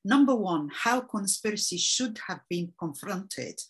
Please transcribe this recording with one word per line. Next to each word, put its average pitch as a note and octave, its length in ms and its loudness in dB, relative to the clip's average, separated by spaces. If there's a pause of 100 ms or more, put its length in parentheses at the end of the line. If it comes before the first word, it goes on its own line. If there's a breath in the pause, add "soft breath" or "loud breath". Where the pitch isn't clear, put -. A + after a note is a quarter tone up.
Number C4+ 280 6
one, F3 400 0
how B3 280 2
conspiracy G#3 760 -2
should A3 400 0 (100)
have F3 120 -6 (100)
been F3 300 -2
confronted F#3 800 -6 (100)